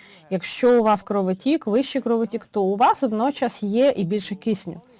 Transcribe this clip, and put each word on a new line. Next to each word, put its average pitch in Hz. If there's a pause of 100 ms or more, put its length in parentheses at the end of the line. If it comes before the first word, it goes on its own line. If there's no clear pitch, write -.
(300)
Якщо 240
у 220
вас 214
кровотік, 196
вищий 254
кровотік, 226
то 202
у 190
вас 247
водночас 240
є 233
і 202
більше 196
кисню. 202 (180)